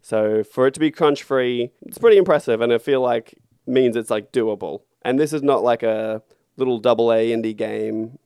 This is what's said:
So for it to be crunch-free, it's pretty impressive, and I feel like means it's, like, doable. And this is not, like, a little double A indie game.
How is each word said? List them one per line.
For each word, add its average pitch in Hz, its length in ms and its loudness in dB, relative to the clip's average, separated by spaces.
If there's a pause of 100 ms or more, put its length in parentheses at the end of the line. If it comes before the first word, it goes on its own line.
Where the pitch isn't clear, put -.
So 107 420 -2
for 131 240 0
it 135 60 0
to 151 80 -6
be 156 100 0
crunch-free, 131 800 -2 (120)
it's - 140 -18
pretty 220 200 6
impressive, 151 420 2
and 120 140 2
I 117 40 2
feel 135 220 0
like 123 360 -2 (300)
means 127 300 2
it's, 113 140 -6
like, 107 240 -4
doable. 104 480 -4 (200)
And 127 160 -2
this 147 140 0
is 151 100 -4
not, 135 220 2
like, 120 180 0
a 110 400 -4 (360)
little 127 200 -2
double 117 360 2
A 113 180 2
indie 113 240 -4
game. 110 720 -6